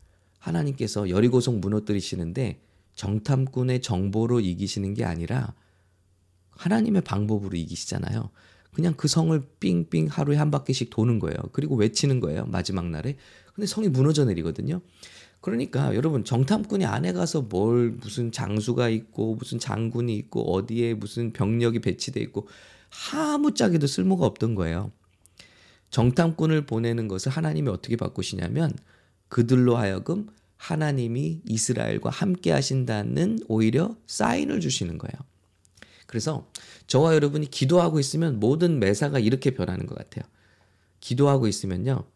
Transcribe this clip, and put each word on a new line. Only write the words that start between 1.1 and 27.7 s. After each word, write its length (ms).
무너뜨리시는데 1000
정탐꾼의 840
정보로 580
이기시는 540
게 120
아니라 480
하나님의 500
방법으로 560
이기시잖아요. 720
그냥 220
그 120
성을 340
삥삥 500
하루에 260
한 160
바퀴씩 380
도는 300
거예요. 180
그리고 220
외치는 440
거예요, 260
마지막 440
날에. 260
근데 140
성이 200
무너져 380
내리거든요. 560
그러니까 560
여러분, 300
정탐꾼이 600
안에 280
가서 300
뭘, 480
무슨 400
장수가 580
있고 460
무슨 240
장군이 580
있고 360
어디에 400
무슨 380
병력이 480
배치돼 420
있고 260
아무짝에도 760
쓸모가 380
없던 300
거예요. 360
정탐꾼을 760
보내는 420
것을 240
하나님이 380
어떻게 260